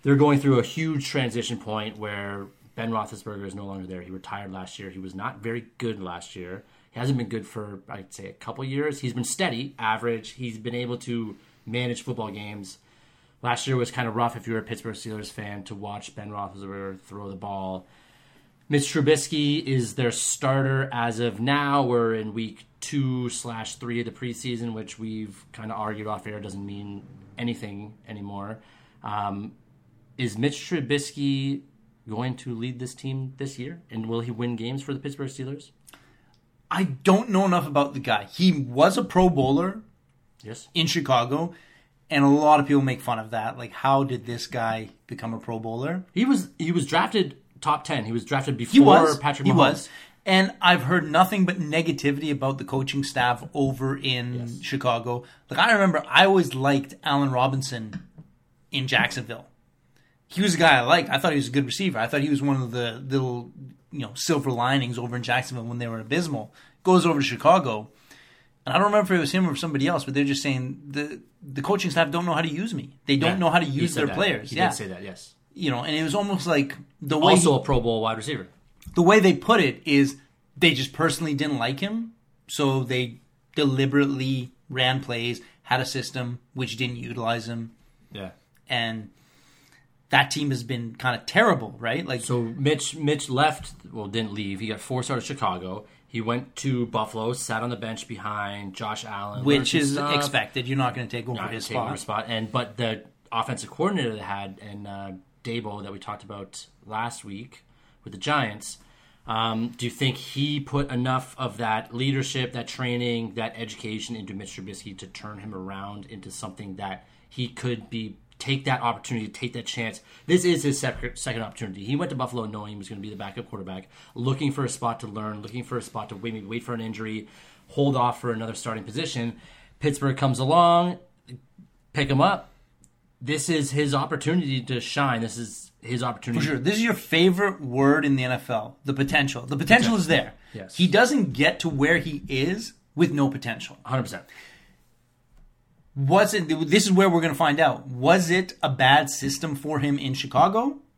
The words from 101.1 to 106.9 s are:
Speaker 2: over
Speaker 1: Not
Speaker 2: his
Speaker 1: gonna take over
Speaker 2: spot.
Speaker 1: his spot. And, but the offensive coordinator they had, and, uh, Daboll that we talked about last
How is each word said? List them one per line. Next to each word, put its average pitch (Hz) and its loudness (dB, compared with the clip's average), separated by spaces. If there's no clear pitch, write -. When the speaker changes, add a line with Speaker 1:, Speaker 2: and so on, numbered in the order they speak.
Speaker 2:
over 120 -4
Speaker 1:
Not 95 -6
Speaker 2:
his 113 -8
Speaker 1:
gonna 120 -2
take 113 -4
over 101 -6
Speaker 2:
spot. 107 -4
Speaker 1:
his - -12
spot. 117 -2
And, 110 -4
but 123 -4
the 113 -2
offensive 113 -4
coordinator 160 0
they 104 -10
had, 98 -8
and, 101 -14
uh, 98 -10
Daboll 107 -6
that 101 -12
we 101 -14
talked 104 -10
about 101 -14
last 110 -8